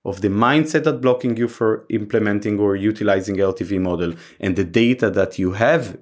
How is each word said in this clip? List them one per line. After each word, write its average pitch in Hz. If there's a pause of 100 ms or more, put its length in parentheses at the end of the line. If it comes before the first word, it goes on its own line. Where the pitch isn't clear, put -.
of 95
the 104
mindset 143
that 143
blocking 127
you 120
for 110
implementing 104
or 101
utilizing 98
L 95
T 92
V 95
model 85 (260)
and 95
the 98
data 113
that 95
you 92
have 120